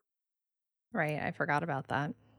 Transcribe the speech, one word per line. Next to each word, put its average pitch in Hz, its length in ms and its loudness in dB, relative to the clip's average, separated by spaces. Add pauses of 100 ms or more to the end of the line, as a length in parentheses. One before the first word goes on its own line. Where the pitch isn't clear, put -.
(920)
Right, 156 280 0
I - 100 0
forgot 147 320 2
about 139 260 -2
that. - 240 0 (260)